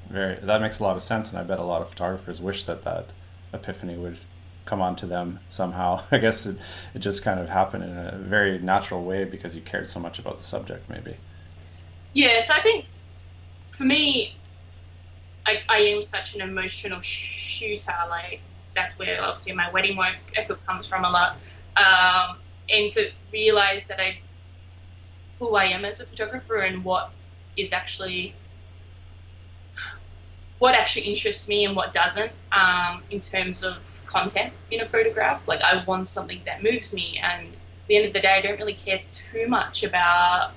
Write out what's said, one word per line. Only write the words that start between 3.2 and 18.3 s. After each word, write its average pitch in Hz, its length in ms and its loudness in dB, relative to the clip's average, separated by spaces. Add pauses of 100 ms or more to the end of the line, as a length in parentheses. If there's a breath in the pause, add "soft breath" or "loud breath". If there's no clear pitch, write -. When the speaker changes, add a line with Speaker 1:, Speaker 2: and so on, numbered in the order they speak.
Speaker 1:
epiphany 90 420 -10
would 87 220 -10 (480)
come 98 160 -2
onto 90 260 -2
them 87 320 -4 (100)
somehow. 90 580 -2
<laughs> - 40 0
I 139 60 4
guess 113 280 2
it, 92 120 -8 (360 loud breath)
it - 60 -10
just 98 240 -4
kind 95 160 0
of 87 100 -6
happened 95 360 0
in 87 120 -10
a 87 200 -8
very 98 420 2
natural 92 440 0
way 92 200 -2
because 92 320 -10
you 82 60 -12
cared 95 260 -8
so 87 120 -10
much 85 200 -10
about - 200 -10
the - 40 -16
subject, - 460 -10
maybe. - 260 -12 (1000 loud breath)
Speaker 2:
Yeah, 247 280 6
so 302 120 4
I 311 60 6
think 440 260 4 (840)
for - 120 -8
me, 277 520 4 (1080)
I, 214 240 0
I 220 100 6
am 208 220 4
such 196 340 -8
an 202 60 -8
emotional 185 600 -6
shooter. - 920 -6 (160)
Like, 170 320 -8 (340)